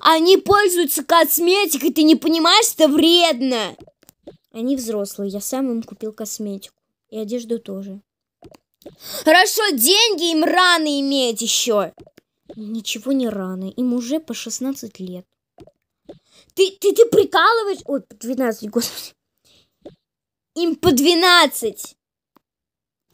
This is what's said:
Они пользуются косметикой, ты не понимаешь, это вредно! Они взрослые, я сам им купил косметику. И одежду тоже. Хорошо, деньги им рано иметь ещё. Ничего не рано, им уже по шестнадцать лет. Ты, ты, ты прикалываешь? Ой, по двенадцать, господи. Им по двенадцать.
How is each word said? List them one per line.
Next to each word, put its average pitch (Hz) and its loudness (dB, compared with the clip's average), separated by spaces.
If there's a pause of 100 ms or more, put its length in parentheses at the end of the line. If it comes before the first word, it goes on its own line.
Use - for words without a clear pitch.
Они 330 4
пользуются 359 0
косметикой, 339 2
ты 311 0
не 311 6
понимаешь, 330 2
это 311 4
вредно! 277 2 (760)
Они 240 -4
взрослые, 208 -6
я 202 -8
сам 262 -4
им 226 -6
купил 214 -12
косметику. 208 -12 (360)
И 214 -12
одежду 226 -6
тоже. 196 -14 (1200)
Хорошо, 381 2
деньги 349 0
им 320 0
рано 320 2
иметь 262 -2
ещё. 214 -2 (640)
Ничего 220 -8
не 254 0
рано, 190 -8
им 247 -2
уже 247 -4
по 247 -10
шестнадцать 247 -10
лет. 180 -14 (1300)
Ты, 381 2
ты, 392 0
ты 466 6
прикалываешь? 415 2
Ой, 277 -4
по - -18
двенадцать, 226 -6
господи. - -6 (1400)
Им 339 -2
по 349 2
двенадцать. 330 2 (1160)